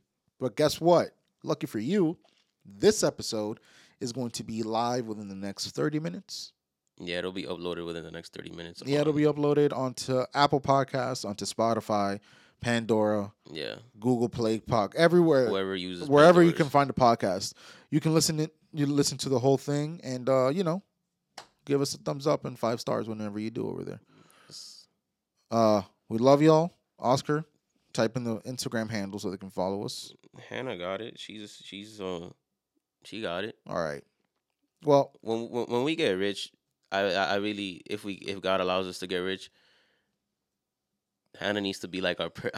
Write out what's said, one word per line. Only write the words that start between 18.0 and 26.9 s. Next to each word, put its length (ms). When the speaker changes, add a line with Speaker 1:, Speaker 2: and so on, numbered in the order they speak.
Speaker 1:
listen 260
it, 140
you 140
listen 340
to 100
the 100
whole 180
thing 460
and, 260
uh, 200
you 140
know, 200
give 160
us 140
a 20
thumbs 300
up 180
and 120
five 220
stars 300
whenever 300
you 100
do 180
over 160
there. 160
Speaker 2:
Yes. 400
Speaker 1:
Uh, 320
we 120
love 240
y'all. 280